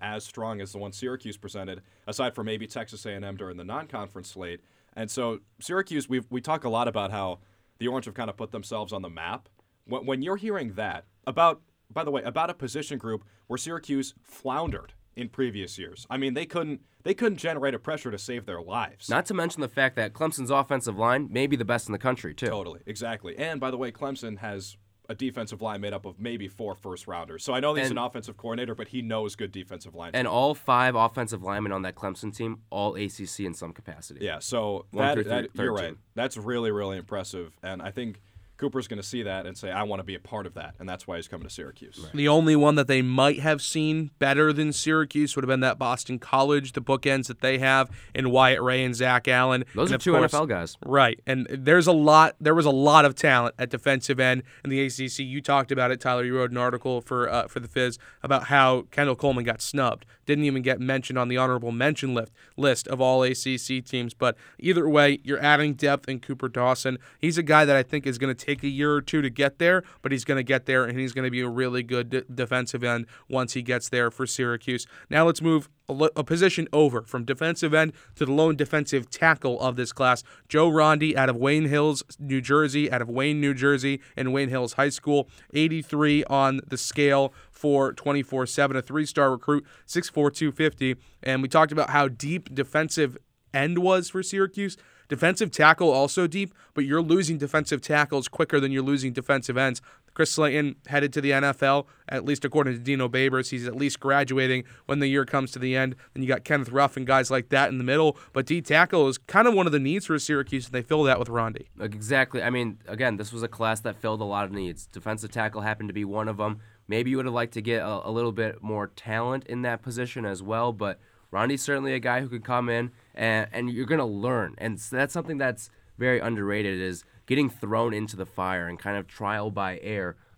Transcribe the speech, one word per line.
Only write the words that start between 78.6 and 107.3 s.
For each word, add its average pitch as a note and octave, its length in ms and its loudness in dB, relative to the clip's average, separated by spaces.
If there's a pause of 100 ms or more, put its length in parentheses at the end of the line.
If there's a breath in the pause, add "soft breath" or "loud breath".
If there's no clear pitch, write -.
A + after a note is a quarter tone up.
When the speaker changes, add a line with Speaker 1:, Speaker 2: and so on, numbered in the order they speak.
Speaker 3:
tackle C#3 500 2
of B2+ 160 0
this B2 160 -4
class, B2+ 300 2 (260 loud breath)
Joe D#3 200 6
Ronde D#3 480 4
out C3+ 120 4
of B2 80 0
Wayne C#3+ 300 4
Hills, D3 360 2 (160)
New C3+ 220 -2
Jersey, C#3+ 520 2
out B2 100 0
of A#2 60 -4
Wayne, C#3 320 0
New C#3+ 140 2
Jersey, C#3 460 2 (160 loud breath)
and C3 160 -2
Wayne C3+ 160 0
Hills B2 260 -2
High C#3 160 2
School, C#3+ 380 0 (260 soft breath)
eighty-three D3+ 680 2
on C3+ 420 2
the C3 120 -8
scale C#3 540 2 (180 soft breath)
for C#3 420 2
twenty-four C3+ 540 -2
seven, C#3 300 2
a C3 60 -2
three-star C#3+ 480 2
recruit, C#3+ 340 0 (220 soft breath)
six - 220 -4
four, D3 220 2
two D3 220 -2
fifty. C3+ 440 0 (260 soft breath)
And C3 200 0
we C3+ 60 -2
talked D#3 240 6
about D3+ 180 0
how C#3+ 180 4
deep C#3 460 -6
defensive C#3+ 640 0 (360)
end D3+ 260 0
was F3+ 300 4
for F#3+ 140 -6
Syracuse. G3 540 -2 (320 soft breath)
Defensive E3+ 420 2
tackle D#3+ 400 6
also C#3+ 380 2
deep, F#3+ 260 -4 (180 soft breath)
but D3 120 0
you're D3 180 2
losing E3 340 4
defensive D3 440 -2
tackles D3 480 0
quicker D#3 320 2
than C3+ 100 0
you're C3+ 100 0
losing C3+ 320 0
defensive B2+ 460 -2
ends. C3 240 0 (320 soft breath)
Chris D#3 160 2
Slayton D3 460 2 (100)
headed C#3+ 280 0
to D3+ 60 0
the C#3 120 2
N C3+ 100 4
F C#3 220 0
L, C#3 240 2 (200 soft breath)
at B2 160 -6
least C#3 200 -2
according C3+ 300 0
to A#2 40 -6
Dino C3 300 -2
Babers. C3 420 0
He's B2 160 -6
at A#2+ 80 -8
least C3+ 240 -2
graduating C3 640 2 (240 loud breath)
when C#3 140 0
the C#3 80 2
year C3+ 160 2
comes C3 260 -2
to - 80 -12
the B2+ 160 -2
end. C3 220 0 (180 soft breath)
Then C3 80 -6
you B2+ 60 -2
got B2+ 160 0
Kenneth C#3 260 0
Ruff C3+ 260 2
and C3 100 -6
guys C3 220 4
like C3 200 -2